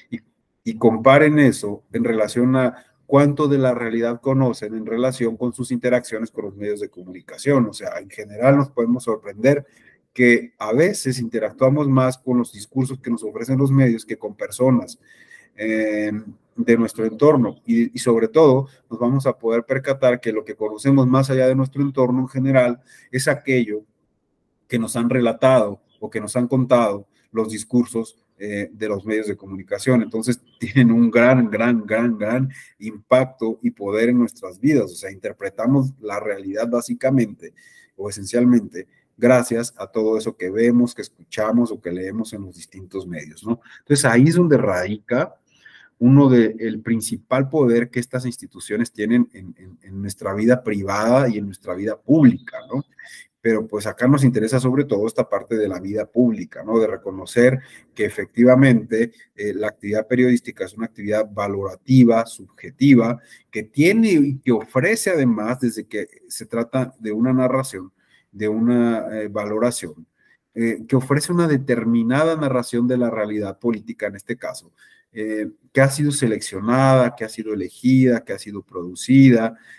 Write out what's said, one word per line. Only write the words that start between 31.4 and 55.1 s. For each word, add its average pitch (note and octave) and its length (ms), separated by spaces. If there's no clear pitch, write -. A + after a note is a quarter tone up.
gran, A2+ 340
gran, A2+ 320
gran B2 340
impacto A2+ 840
y A#2 80
poder G#2+ 400
en B2 80
nuestras F#2+ 420
vidas. A#2+ 320
O - 20
sea, F#2+ 160
interpretamos A2 880
la G#2 200
realidad G2+ 480
básicamente A#2+ 840
o G2+ 120
esencialmente G2+ 800
gracias A#2 600
a G2 120
todo A2 280
eso A2 200
que F#2 140
vemos, A#2+ 440
que G#2+ 80
escuchamos A2 720
o G2 80
que F2 100
leemos G2 420
en G2+ 100
los F2+ 120
distintos F2+ 540
medios, D2+ 360
¿no? A#2 160
Entonces, C#3+ 240
ahí B2 240
es E3 80
donde E3+ 200
radica G#2+ 800
uno C3+ 300
de, A#2 320
el A2 200
principal A#2 680
poder B2 420
que - 80
estas B2 260
instituciones A#2 680
tienen A#2 400
en, F#2 260
en, F#2 240
en G2 180
nuestra G2 320
vida A2+ 300
privada G#2+ 640
y G#2+ 100
en G#2 80
nuestra F#2+ 280
vida G2+ 260
pública, B2+ 580
¿no? C#3 120
Pero A2 280
pues G#2 180
acá A#2 220
nos C#3 160
interesa A#2 340
sobre C3 260
todo G#2+ 220
esta A2+ 220